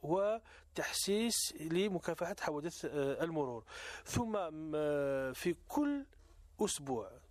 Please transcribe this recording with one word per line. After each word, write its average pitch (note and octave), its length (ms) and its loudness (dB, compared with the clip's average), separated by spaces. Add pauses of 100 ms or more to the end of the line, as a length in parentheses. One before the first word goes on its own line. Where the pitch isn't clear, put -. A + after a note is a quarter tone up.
وتحسيس G3+ 1600 0
لمكافحة F3 800 0
حوادث، D#3 440 -2
آه، C#3 400 0
المرور. C#3 400 0 (400)
ثم، A3+ 280 0
م-، D#3 420 -2
آه، C#3 580 2
في E3+ 240 0 (120)
كل C#4+ 380 0 (540)
أسبوع. C3 500 -2 (200)